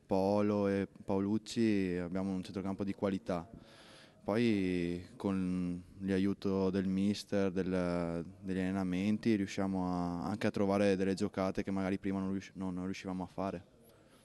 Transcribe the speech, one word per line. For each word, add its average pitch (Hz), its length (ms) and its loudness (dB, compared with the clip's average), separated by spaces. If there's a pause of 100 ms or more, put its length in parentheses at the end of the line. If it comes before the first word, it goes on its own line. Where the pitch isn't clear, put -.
Polo 104 640 2
e 98 200 2 (160)
Paolucci 101 920 2
abbiamo 92 360 -2
un 92 120 -2
centrocampo 95 400 -4
di 98 100 -2
qualità. 95 560 -2 (720)
Poi 92 800 2 (120)
con 92 640 0 (200)
l'aiuto 95 680 2
del 95 180 0
mister, 98 640 0
del, 87 720 0 (180)
degli 95 180 -2
allenamenti, 95 760 0
riusciamo 95 540 0
a, 87 380 -2
anche 101 200 -2
a 107 60 0
trovare 101 440 4
delle 95 200 2
giocate 98 480 -2
che 98 80 -4
magari 95 260 0
prima 98 220 -2
non 95 140 -2
rius-, 95 200 -6
non, 92 180 -6
non 90 120 -4
riuscivamo 92 400 -6
a 87 40 -6
fare. 92 360 -6 (600)